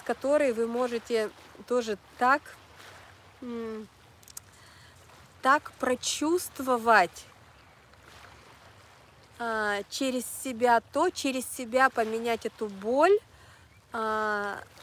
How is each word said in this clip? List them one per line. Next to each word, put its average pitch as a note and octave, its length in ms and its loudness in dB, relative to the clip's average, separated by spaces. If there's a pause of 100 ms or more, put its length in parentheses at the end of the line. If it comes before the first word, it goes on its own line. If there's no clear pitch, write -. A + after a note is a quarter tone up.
которые C4+ 500 2
вы A3+ 120 -2
можете A#3 640 -2 (380)
тоже A3+ 300 -2 (200)
так, C4+ 240 4 (1000)
м, A3+ 460 -10 (1500)
так C4+ 380 2
прочувствовать, B3+ 1500 0 (2000)
а, G#3+ 520 -2
через B3+ 340 -2 (200)
себя A#3+ 360 4 (120)
то, E4+ 180 2
через C4 380 -4
себя B3+ 420 2
поменять A3+ 560 -2
эту A3 220 -8
боль, B3 500 4 (720)
а, G#3+ 680 -4 (240)